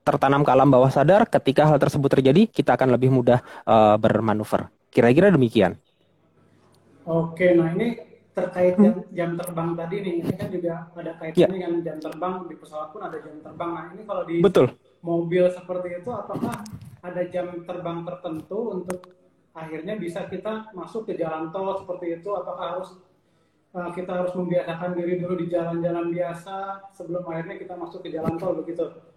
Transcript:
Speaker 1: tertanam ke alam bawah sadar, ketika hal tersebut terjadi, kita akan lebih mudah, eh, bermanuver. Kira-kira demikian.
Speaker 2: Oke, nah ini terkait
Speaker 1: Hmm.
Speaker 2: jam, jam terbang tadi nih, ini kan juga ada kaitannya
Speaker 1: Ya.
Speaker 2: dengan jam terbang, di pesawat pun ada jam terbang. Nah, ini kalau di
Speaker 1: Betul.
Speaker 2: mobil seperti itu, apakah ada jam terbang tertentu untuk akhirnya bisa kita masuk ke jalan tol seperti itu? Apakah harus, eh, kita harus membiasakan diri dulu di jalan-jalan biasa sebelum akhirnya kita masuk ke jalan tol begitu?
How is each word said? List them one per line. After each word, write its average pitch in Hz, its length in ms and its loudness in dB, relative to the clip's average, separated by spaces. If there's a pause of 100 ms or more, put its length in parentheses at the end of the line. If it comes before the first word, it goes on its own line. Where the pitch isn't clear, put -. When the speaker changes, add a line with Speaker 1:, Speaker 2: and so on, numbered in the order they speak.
Speaker 1:
tertanam 139 440 4
ke 131 80 4
alam 139 160 8
bawah 131 200 8
sadar, 170 360 6
ketika 139 400 2
hal 151 160 6
tersebut 139 320 2
terjadi, 139 320 6
kita - 320 2
akan 131 160 4
lebih 123 160 4
mudah, 123 320 4 (240)
eh, 107 320 8
bermanuver. 107 720 0 (200)
Kira-kira 147 440 6
demikian. 110 480 2 (1200)
Speaker 2:
Oke, 170 480 2
nah 165 200 4
ini 233 280 -2 (320)
terkait 180 420 0
Speaker 1:
Hmm. 208 80 6
Speaker 2:
jam, 208 120 6 (180)
jam 170 240 -2
terbang 165 400 -6
tadi 170 240 -6
nih, 180 180 -6
ini - 160 -4
kan 208 140 -8
juga 170 240 -4 (180)
ada 165 240 -12
kaitannya 165 240 -4
Speaker 1:
Ya. 165 80 6
Speaker 2:
dengan 180 240 -4 (100)
jam 156 160 -8
terbang, 160 360 -8 (160)
di 151 80 -14
pesawat 156 340 -14
pun - 100 -16
ada 160 160 -10
jam 151 220 -16
terbang. 156 320 -10
Nah, 165 220 -10
ini 214 100 -18
kalau 185 220 -6
di 165 180 -6
Speaker 1:
Betul. 180 240 6 (320)
Speaker 2:
mobil 170 480 0
seperti 180 540 -6
itu, 247 100 -12
apakah 226 420 -8 (460)
ada 180 300 -8
jam 175 180 -6 (160)
terbang 170 400 -8
tertentu 175 560 -10 (160)
untuk 180 240 -8 (560)
akhirnya 160 400 -10
bisa 175 320 -10
kita 220 480 -10
masuk 196 320 -12
ke 185 80 -8
jalan 160 340 -6
tol 190 300 -6
seperti 175 400 -8
itu? 196 160 -12
Apakah 180 300 -8 (100)
harus, 185 140 -10 (840)
eh, 175 240 -8
kita 180 160 -8
harus 180 240 -4
membiasakan 175 580 -2
diri 175 280 -4
dulu 180 180 -4
di 170 80 -4
jalan-jalan 170 640 -4
biasa 175 440 -6 (360)
sebelum 175 340 -10
akhirnya 165 300 -10
kita - 180 -14
masuk 175 300 -14
ke 165 80 -12
jalan 160 240 -8
tol 170 240 -6
begitu? 165 240 -8 (340)